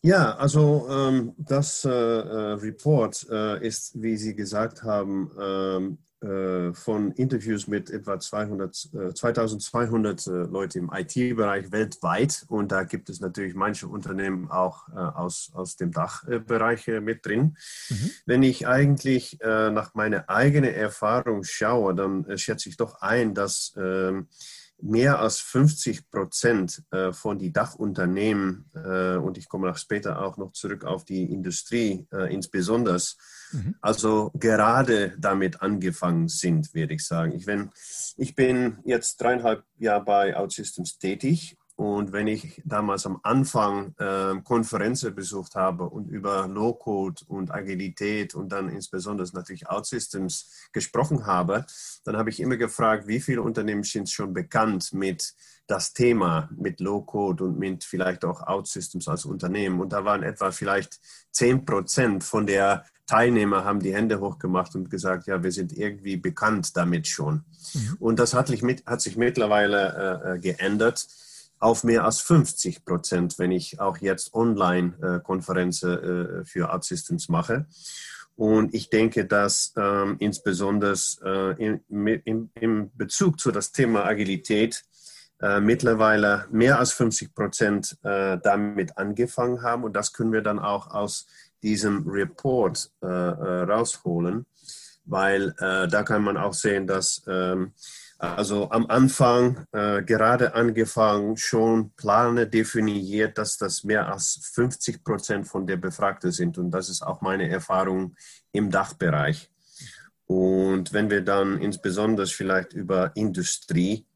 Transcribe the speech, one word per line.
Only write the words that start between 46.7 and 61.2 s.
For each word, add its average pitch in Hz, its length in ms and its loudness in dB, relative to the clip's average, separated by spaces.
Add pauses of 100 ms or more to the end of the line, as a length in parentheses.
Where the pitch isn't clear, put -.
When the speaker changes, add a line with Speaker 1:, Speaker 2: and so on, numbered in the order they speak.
Speaker 1:
und 95 220 -8
Agilität 98 840 -6
und 95 160 -8
dann 98 200 -4
insbesondere 95 640 -8
natürlich 87 340 -12
OutSystems - 1040 -8
gesprochen 120 540 -2
habe, 95 400 0 (380)
dann 107 120 -4
habe 110 140 0
ich 113 100 -10
immer 127 160 0
gefragt, 110 500 0
wie 113 140 -2
viele 123 220 -2
Unternehmen 107 400 -2
sind 101 260 -4
schon 98 240 -4
bekannt 95 600 -2
mit 95 400 -4 (320)
das 95 260 -4
Thema, 92 640 2
mit 92 240 -6
Low-Code 98 640 -2
und 90 140 -2
mit 95 260 -4
vielleicht 90 400 -4
auch 87 220 -4
OutSystems 95 600 -6
als 80 200 -4
Unternehmen. 92 520 -2
Und 95 140 -4
da 101 140 -2
waren 104 160 0
etwa 95 300 -2
vielleicht 98 460 -2 (320)